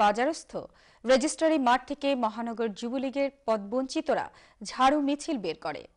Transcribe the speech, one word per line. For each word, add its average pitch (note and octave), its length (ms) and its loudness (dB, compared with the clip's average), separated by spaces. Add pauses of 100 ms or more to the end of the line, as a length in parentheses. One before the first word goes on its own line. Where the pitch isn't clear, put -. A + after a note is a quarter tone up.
বাজারস্থ A#3+ 480 0 (540)
রেজিস্ট্রারি D4+ 520 4 (100)
মাঠ B3+ 140 4 (100)
থেকে C#4 180 -2 (140)
মহানগর A3+ 460 -4 (100)
যুবলীগের C4+ 500 -2 (180)
পদবঞ্চিতরা A3+ 760 -2 (440)
ঝাড়ু C4+ 280 4 (100)
মিছিল C#4+ 380 -2
বের D#3+ 200 -4
করে। D3+ 160 -6 (160)